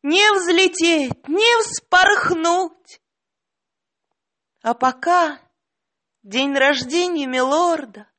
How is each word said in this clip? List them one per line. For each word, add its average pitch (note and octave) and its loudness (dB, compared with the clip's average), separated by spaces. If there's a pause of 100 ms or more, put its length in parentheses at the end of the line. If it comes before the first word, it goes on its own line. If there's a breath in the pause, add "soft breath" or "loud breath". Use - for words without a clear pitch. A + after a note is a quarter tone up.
не F#4+ 2
взлететь, E4+ 0
не A4+ 2
вспорхнуть. F4+ -2 (1600)
А A3+ -2
пока C#4+ 0 (840)
день B3+ -4
рождения C#4 -2
милорда C4 -2